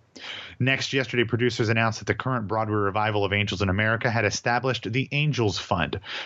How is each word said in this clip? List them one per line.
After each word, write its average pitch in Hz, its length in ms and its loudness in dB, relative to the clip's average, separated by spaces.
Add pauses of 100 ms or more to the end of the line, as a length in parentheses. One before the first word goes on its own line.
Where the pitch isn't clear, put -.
(600)
Next, 131 300 2
yesterday, 123 320 2
producers 113 460 2
announced 113 300 2
that 104 80 -14
the 104 60 2
current 117 360 -2
Broadway 107 260 0
revival 104 480 2
of 95 80 0
Angels 101 300 0
in 98 80 2
America 110 420 2
had 110 140 2
established 120 640 -2
the 127 220 -2
Angels 123 440 0
Fund, 82 400 -2 (280)